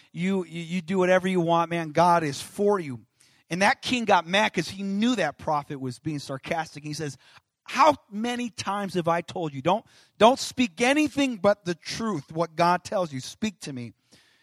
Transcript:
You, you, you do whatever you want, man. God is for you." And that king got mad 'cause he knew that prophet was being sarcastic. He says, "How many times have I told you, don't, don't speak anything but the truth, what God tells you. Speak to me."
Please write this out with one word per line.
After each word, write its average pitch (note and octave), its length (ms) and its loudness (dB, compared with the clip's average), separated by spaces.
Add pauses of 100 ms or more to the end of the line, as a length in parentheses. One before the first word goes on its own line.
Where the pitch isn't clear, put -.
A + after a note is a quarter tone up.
(120)
You, F#3 340 -2
you, E3 160 -10
you E3+ 200 -4
do E3+ 160 -2
whatever F#3 300 4
you F#3 140 2
want, E3 280 2
man. E3 200 -4
God E3+ 340 4
is C#3 180 -6
for G3+ 380 0
you." C3 220 -8 (480)
And F3 120 -4
that A#3+ 200 4
king B3 240 -2
got F3+ 220 4
mad G3+ 260 0
'cause E3+ 160 -4
he F#3+ 140 -10
knew G#3 320 0
that D#3+ 220 -2
prophet D3 420 -4
was B2+ 200 -8
being D#3 200 -6
sarcastic. D3+ 640 -8
He D3+ 100 -10
says, D3 240 -8 (460)
"How C#4+ 320 4 (160)
many A#3+ 380 -4
times G3 440 -4
have E3+ 140 -2
I E3+ 140 2
told D#3+ 320 -8
you, C#3 80 -8
don't, F#3 220 0 (360)
don't A#3+ 200 8
speak - 420 -4
anything C#4 560 2
but G3+ 280 2
the F3 80 -2
truth, G3 580 -6
what E3 240 -4
God F3 280 2
tells F3+ 280 -4
you. - 80 -8
Speak - 420 -8
to D3 120 -12
me." A#2+ 200 -12 (500)